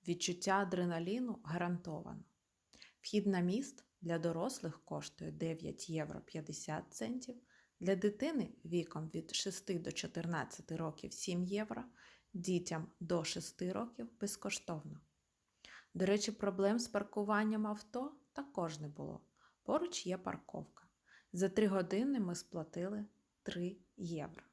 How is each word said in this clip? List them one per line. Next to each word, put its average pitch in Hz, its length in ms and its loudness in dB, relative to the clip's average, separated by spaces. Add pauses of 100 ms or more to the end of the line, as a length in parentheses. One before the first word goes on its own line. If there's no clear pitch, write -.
Відчуття 175 460 2
адреналіну 185 880 2
гарантовано. 170 800 -2 (800)
Вхід 202 260 4
на 190 120 6
міст 185 460 2 (160)
для 165 180 2
дорослих 165 680 0
коштує 151 460 -6
дев'ять 160 580 -4
євро 156 320 -2
п'ятдесят 156 640 -6 (100)
центів, 240 420 -4 (440)
для 185 160 4
дитини 208 540 2 (160)
віком 160 480 0
від 160 220 -6
шести 185 440 -2
до 165 120 -6
чотирнадцяти 165 840 -4
років — 160 380 -4
сім 180 300 0
євро, 214 400 -2 (500)
дітям 175 540 0 (120)
до 170 240 2
шести 175 480 -2
років — 233 380 -4 (120)
безкоштовно. 170 800 -4 (920)
До 180 120 4
речі, 202 260 4
проблем 202 480 4
з 240 80 -2
паркуванням 214 800 2
авто 247 480 -4 (180)
також 170 460 -2
не 151 80 -6
було. 147 340 -8 (420)
Поруч 349 420 0
є 185 120 0
парковка. - 680 -8 (460)
За 185 160 4
три 214 180 6
години 196 520 4
ми 175 160 2
сплатили 185 680 -4 (380)
три 180 340 -2 (200)
євро. 165 560 -4